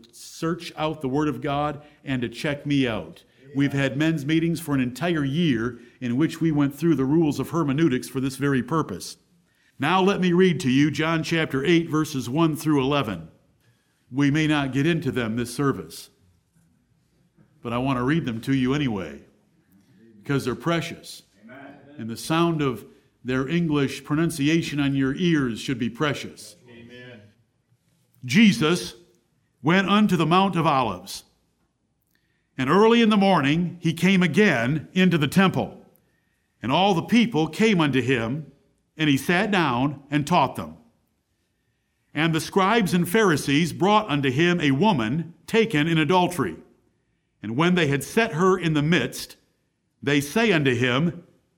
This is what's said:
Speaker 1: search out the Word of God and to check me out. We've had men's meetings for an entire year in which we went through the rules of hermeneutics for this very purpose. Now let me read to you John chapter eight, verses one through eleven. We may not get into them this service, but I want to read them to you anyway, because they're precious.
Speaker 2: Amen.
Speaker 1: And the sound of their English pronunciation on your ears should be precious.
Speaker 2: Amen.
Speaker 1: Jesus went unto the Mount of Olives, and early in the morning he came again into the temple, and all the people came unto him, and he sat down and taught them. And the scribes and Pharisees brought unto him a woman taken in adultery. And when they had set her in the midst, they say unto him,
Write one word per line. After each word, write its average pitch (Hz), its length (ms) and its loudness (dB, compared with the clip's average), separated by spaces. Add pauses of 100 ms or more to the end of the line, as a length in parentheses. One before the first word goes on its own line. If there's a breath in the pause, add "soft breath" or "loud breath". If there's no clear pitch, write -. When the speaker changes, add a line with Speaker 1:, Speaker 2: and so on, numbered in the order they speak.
(120)
Speaker 1:
search - 640 -8
out 156 240 -4
the 139 80 -6
Word 151 220 0
of 127 120 -8
God 147 400 -4 (220 loud breath)
and 131 200 -4
to 117 40 -4
check 143 380 -6
me 143 200 2
out. 107 380 -6 (320 soft breath)
We've 139 180 0
had 135 240 -2
men's 156 280 0
meetings 160 340 0
for 143 160 -4
an 131 60 2
entire 156 420 -2
year 131 560 -2 (220 loud breath)
in 123 160 -2
which 160 240 -2
we 160 100 2
went 143 240 0
through 165 200 2
the 131 100 0
rules 147 340 2
of 131 120 -4
hermeneutics 143 580 0
for 135 100 -6
this 135 160 -4
very 135 260 0
purpose. 113 540 -6 (640)
Now 170 220 0
let 185 180 2
me 180 140 2
read 180 260 4
to 135 100 -2
you 143 220 2
John 160 320 -2
chapter 156 420 -2
eight, 170 240 2
verses 139 400 -4
one 156 260 0
through 147 260 0
eleven. 127 480 -2 (840)
We 139 180 2
may 156 160 0
not 143 280 -2
get 139 120 0
into 165 260 -2
them 110 240 -2
this 120 180 -6
service, 117 580 -6 (1500)
but 117 100 -6
I 123 60 -2
want 131 180 -2
to 123 60 -2
read 143 220 -2
them 113 160 -6
to 135 120 -2
you 131 200 0
anyway, 101 500 -4 (960)
because 139 240 -2
they're 120 100 -2
precious. - 680 -6 (200)
Speaker 2:
Amen. - 320 -20 (220)
Speaker 1:
And 113 120 -10
the 113 60 -8
sound 165 460 0
of 127 240 -2 (380 soft breath)
their 131 260 -2
English 147 540 -2
pronunciation 156 760 -2
on 139 160 0
your 135 200 0
ears 143 440 0
should 135 200 -6
be 117 100 -2
precious. - 640 -6 (140)
Speaker 2:
Amen. 120 520 -20 (1040)
Speaker 1:
Jesus 165 720 2 (640)
went 180 280 2
unto 202 260 4
the 165 100 2
Mount 185 300 2
of 165 120 2
Olives, 123 560 -2 (1300)
and 131 140 -2
early 220 320 6
in 220 80 4
the 214 80 4
morning 170 600 2
he 165 140 -2
came 180 280 2
again 151 720 2
into 185 240 4
the 147 100 0
temple, 143 580 0 (760)
and 113 100 -4
all 185 220 2
the 165 80 -2
people 165 460 2
came 202 340 0
unto 135 200 0
him, 123 440 -2 (520)
and 156 120 0
he 139 80 4
sat 185 340 0
down 143 600 0
and 147 160 -2
taught 160 280 2
them. - 220 -12 (1400)
And 160 220 2
the 156 60 0
scribes 196 520 2
and 175 140 2
Pharisees 156 640 2
brought 202 360 2
unto 143 200 0
him 175 300 2
a 151 120 2
woman 147 640 0 (140)
taken 214 400 2
in 165 100 2
adultery. 160 600 0 (840)
And 107 140 -8
when 170 180 2
they 175 140 2
had 139 160 0
set 226 300 -2
her 185 260 2
in 165 140 -2
the 143 100 0
midst, - 540 -2 (640)
they 143 180 2
say 220 300 0
unto 139 240 2
him, 127 480 0 (340)